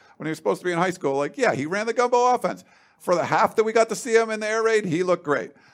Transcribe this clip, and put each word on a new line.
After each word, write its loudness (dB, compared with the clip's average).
when -12
he -4
was -6
supposed -2
to -16
be -2
in -2
high 0
school." -4
Like, -4
yeah, 2
he -4
ran -4
the -2
gumbo 2
offense. -6
For 0
the 0
half 2
that 2
we -2
got 4
to -6
see -2
him 4
in -6
the -4
air 0
raid, 2
he -2
looked 0
great. -2